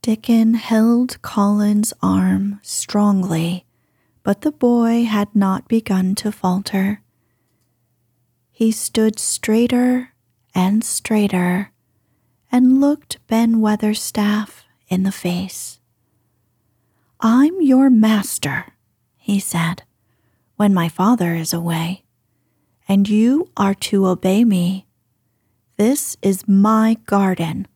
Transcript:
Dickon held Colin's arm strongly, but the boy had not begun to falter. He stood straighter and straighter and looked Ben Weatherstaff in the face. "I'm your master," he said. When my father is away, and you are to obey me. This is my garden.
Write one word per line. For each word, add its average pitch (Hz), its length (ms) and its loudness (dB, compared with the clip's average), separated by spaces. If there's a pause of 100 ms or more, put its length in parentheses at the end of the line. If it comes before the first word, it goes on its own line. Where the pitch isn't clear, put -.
Dickon 226 520 2
held 233 680 0
Colin's 208 680 0 (100)
arm 190 640 -2
strongly, 185 1000 -2 (580)
but 202 180 -2
the 302 120 -4
boy 233 500 0
had 208 320 -2
not 196 320 0
begun 196 480 -2
to 214 160 -6
falter. 196 720 -4 (1500)
He 226 220 0
stood 220 480 -2
straighter 247 920 0 (420)
and 190 260 2
straighter 196 920 -2 (760)
and 254 300 4
looked 285 480 -2
Ben 226 320 2
Weatherstaff 214 1040 -2 (240)
in 185 160 -2
the 190 80 0
face. - 720 -8 (1400)
"I'm 277 420 4
your 269 280 4
master," 220 880 0 (400)
he 202 240 -2
said. 165 420 -4 (760)
When 202 140 2
my 170 160 0
father 185 460 0
is 165 180 -6
away, 170 500 -6 (840)
and 202 220 2
you 233 480 2
are 196 180 -2
to 196 320 0
obey 190 380 0
me. 190 420 0 (920)
This 240 440 -2
is 196 280 -2
my 220 560 4
garden. 185 600 -2 (100)